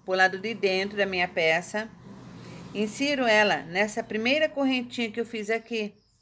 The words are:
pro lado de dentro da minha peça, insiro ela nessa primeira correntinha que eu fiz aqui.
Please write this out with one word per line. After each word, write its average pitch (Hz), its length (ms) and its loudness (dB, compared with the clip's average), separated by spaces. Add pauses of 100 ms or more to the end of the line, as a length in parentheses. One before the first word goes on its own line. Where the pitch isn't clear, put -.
pro 185 100 -2
lado 190 240 4
de 214 160 -6
dentro 196 420 0
da 202 100 2
minha 180 220 0
peça, 180 600 0 (880)
insiro 262 500 0
ela 214 340 6
nessa 196 440 -2
primeira 254 460 0
correntinha 254 600 -2
que 226 100 -6
eu 233 40 0
fiz 220 260 -6
aqui. 226 440 -4 (280)